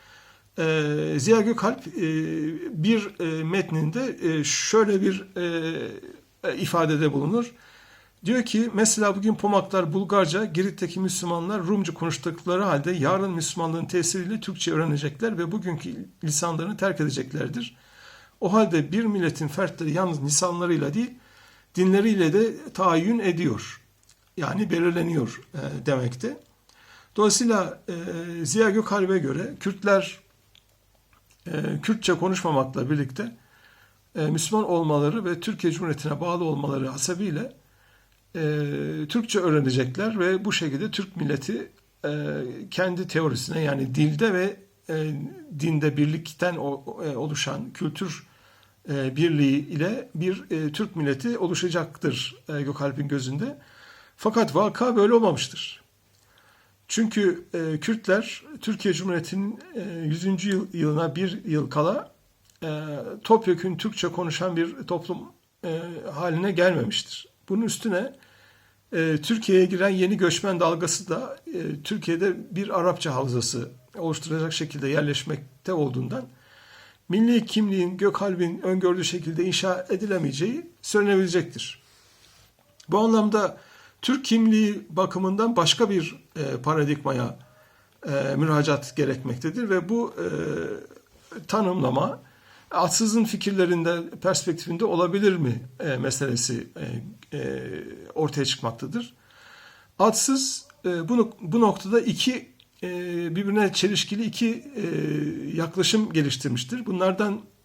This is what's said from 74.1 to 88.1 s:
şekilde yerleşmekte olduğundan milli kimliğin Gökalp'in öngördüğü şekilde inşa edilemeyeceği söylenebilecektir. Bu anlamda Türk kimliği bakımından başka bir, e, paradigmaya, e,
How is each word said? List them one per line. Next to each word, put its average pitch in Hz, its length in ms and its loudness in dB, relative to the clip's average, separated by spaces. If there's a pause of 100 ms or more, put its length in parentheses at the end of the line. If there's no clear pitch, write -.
şekilde 143 340 -4
yerleşmekte 147 840 -2
olduğundan 139 520 -2 (840)
milli 226 360 4
kimliğin 190 520 0
Gökalp'in 185 640 0
öngördüğü 185 420 2
şekilde 165 420 -2
inşa 185 440 0
edilemeyeceği 190 800 -2 (100)
söylenebilecektir. 190 1000 2 (1080)
Bu 190 100 2
anlamda 214 580 4 (440)
Türk 269 240 0
kimliği 220 640 4
bakımından 190 640 0
başka 196 340 4
bir, 175 360 -2 (100)
e, 135 260 -4
paradigmaya, 143 800 0 (680)
e, 139 280 0